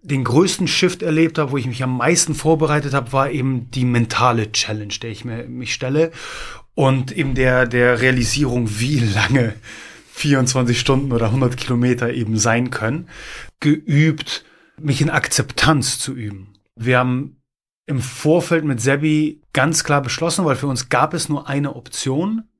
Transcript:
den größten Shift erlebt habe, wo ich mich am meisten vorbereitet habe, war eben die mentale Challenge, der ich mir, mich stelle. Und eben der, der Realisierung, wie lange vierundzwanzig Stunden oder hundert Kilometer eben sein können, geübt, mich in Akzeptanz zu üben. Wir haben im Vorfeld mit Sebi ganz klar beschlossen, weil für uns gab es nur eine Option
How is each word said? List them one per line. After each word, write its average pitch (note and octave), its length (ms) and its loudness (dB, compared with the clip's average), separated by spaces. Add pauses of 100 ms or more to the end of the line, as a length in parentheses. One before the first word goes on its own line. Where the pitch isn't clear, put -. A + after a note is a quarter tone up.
den C3+ 220 -2
größten D#3+ 440 2
Shift F3+ 360 0
erlebt D#3+ 340 2
habe, C#3+ 140 -2
wo C#3+ 60 -2
ich B2 100 -2
mich A#2+ 160 -4
am B2+ 120 -2
meisten D3+ 380 2
vorbereitet D3 640 2
habe, C3 180 -2
war C3+ 160 2
eben B2+ 400 -2
die B2+ 160 -2
mentale A#2 680 2
Challenge, G#2 400 -4 (100)
der A#2 80 -10
ich G2+ 120 -14
mir, A#2+ 240 -8
mich B2 280 -8
stelle. D3 340 0 (640)
Und C3 380 2
eben C3+ 240 -2
der, B2+ 320 4
der B2 340 4
Realisierung, B2 760 0
wie C#3 220 0
lange G#2+ 520 2 (580)
vierundzwanzig C3 680 2
Stunden C#3 320 0
oder A#2 200 0
hundert B2+ 260 0
Kilometer B2 540 0
eben A2 280 -2
sein A#2 320 0
können, C#3 360 -4 (520)
geübt, D3+ 840 0 (320)
mich D3 240 -2
in D3 80 2
Akzeptanz - 920 0
zu A#2+ 140 -6
üben. G2+ 400 -10 (220)
Wir B2 240 2
haben B2+ 380 -2 (480)
im C3 160 -2
Vorfeld E3 640 2
mit B2+ 160 -2
Sebi D3+ 600 0 (120)
ganz D#3+ 320 2
klar C#3+ 160 2
beschlossen, D#3+ 420 -2
weil C#3+ 140 2
für D3+ 100 -4
uns B2+ 220 -4
gab C#3+ 240 2
es E3 160 -6
nur C#3+ 180 -4
eine C#3 300 -4
Option F3+ 680 -4 (160)